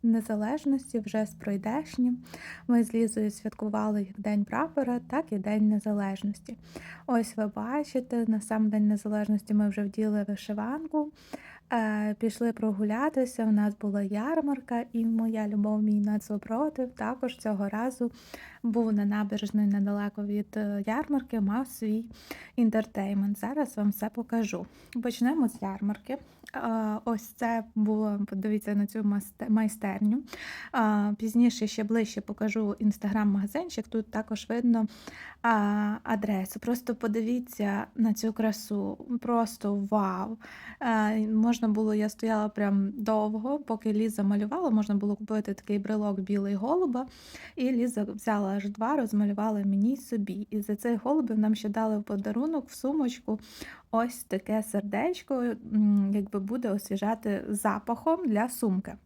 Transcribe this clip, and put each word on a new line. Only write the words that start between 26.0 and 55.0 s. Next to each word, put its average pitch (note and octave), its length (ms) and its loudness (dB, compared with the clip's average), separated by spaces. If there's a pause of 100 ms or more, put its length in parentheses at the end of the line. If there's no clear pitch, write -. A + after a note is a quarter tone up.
Е, A3 500 -2
ось A3+ 220 -2
це A3+ 360 -2 (120)
було, G#3+ 520 2
подивіться G#3 480 -2
на G3+ 100 2
цю G#3+ 180 -4
масте-, G3+ 460 -2
майстерню. G#3+ 760 2 (520)
Е, G#3 420 4
пізніше A3+ 500 4
ще A3 160 -4
ближче A3 380 0
покажу G#3 600 -2
Instagram-магазинчик, G#3 1080 0
тут A3 220 -4
також A3 380 -4
видно, A3+ 380 4 (540)
а, G#3 600 2
адресу. G#3 560 -2
Просто A#3+ 360 -2
подивіться A3 1000 -2
на A3 180 4
цю A3 200 -2
красу, G#3 640 -2 (240)
просто A3 720 0
вау! G3+ 460 0 (420)
Е, A3 480 2
можна A3+ 400 4
було, G#3+ 260 2
я G#3+ 160 2
стояла G#3+ 400 0
прям G3+ 420 2
довго, A3 680 0
поки A3+ 340 -2
Ліза G#3+ 300 2
малювала, G#3 460 2
можна G#3+ 260 4
було G3+ 200 2
купити G#3+ 380 -4
такий G3+ 260 -2
брелок G#3 400 -2
білий G3+ 360 0
голуба, C4 520 0 (480)
і B3+ 160 0
Ліза A#3+ 320 0
взяла G#3 500 -2
аж G3+ 160 -2
два, A3 260 -2
розмалювала G#3 640 2
мені G3 340 4
й C#4 40 -2
собі. G3+ 520 -4
І G#3+ 120 -2
за G#3 140 -2
цей A#3 200 0
голубів A#3+ 440 0
нам G#3+ 160 4
ще G#3+ 140 -4
дали A3 280 0
в G#3 60 -4
подарунок G#3+ 680 -2
в - 60 -18
сумочку B3+ 640 -2 (520)
ось A#3 320 -2
таке G#3+ 400 -2
сердечко, A3 800 -2 (300)